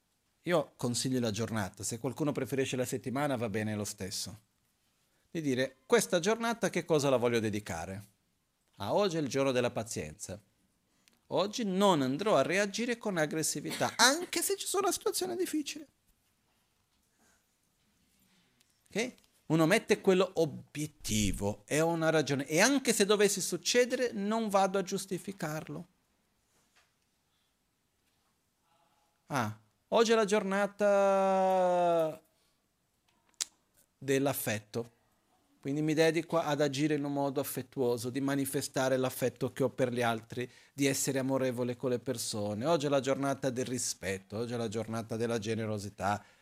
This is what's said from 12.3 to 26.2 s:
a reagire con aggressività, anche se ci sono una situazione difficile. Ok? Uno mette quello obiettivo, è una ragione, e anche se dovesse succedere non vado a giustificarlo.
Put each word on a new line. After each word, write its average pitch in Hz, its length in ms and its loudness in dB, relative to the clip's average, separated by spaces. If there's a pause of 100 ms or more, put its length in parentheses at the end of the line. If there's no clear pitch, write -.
a 135 60 6
reagire 202 560 -2
con 196 180 -4
aggressività, 156 800 -2
anche 320 460 2
se 392 140 0
ci - 100 -10
sono 381 180 0
una 359 80 2
situazione 370 420 -4
difficile. 311 540 -6 (3000)
Ok? 240 280 -6 (320)
Uno 160 200 4
mette 175 340 2
quello 185 340 4
obiettivo, 110 1300 -2
è 147 140 0
una 165 300 2
ragione, 143 360 0
e 156 140 2
anche 262 320 4
se 208 120 2
dovesse 202 360 4
succedere 247 720 0
non 214 360 -2
vado 196 280 4
a 190 60 0
giustificarlo. 170 1040 -8 (3500)